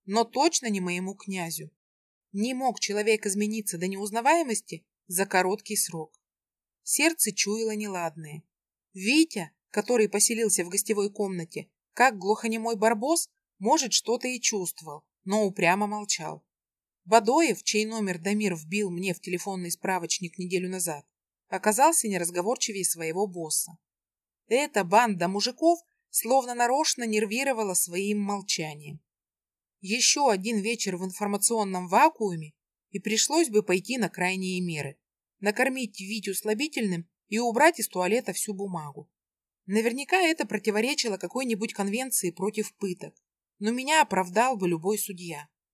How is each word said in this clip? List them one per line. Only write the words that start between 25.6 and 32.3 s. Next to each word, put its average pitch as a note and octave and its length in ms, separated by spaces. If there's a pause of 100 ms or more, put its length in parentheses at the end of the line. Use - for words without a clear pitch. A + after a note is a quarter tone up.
словно B3 460
нарочно A#3+ 500
нервировала A3 680
своим G3 460
молчанием. D#3 800 (800)
Еще B3 480
один G#3 320
вечер G3+ 360
в F3 80
информационном G3+ 840
вакууме, F#3+ 680 (360)